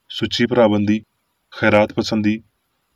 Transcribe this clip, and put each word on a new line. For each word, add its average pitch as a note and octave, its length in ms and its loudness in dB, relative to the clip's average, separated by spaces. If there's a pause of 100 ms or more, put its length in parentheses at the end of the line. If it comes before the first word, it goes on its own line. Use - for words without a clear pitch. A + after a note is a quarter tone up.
ਸੁੱਚੀ - 360 -4
ਭਰਾਬੰਦੀ, G#2+ 560 0 (500)
ਖੈਰਾਤ G#2+ 420 2
ਪਸੰਦੀ A2 500 -2 (520)